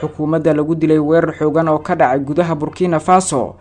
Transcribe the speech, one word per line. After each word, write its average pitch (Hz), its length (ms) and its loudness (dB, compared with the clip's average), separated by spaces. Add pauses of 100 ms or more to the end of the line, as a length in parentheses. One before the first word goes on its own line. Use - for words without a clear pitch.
xukuumadda 156 540 0
lagu 151 200 0
dilay 156 240 2
weerar 160 380 2
xoogan 156 320 0
oo 151 100 2
ka 165 160 -4
dhacay 143 260 2
gudaha 160 340 -2
Burkina 156 460 -2
Faso, 170 600 0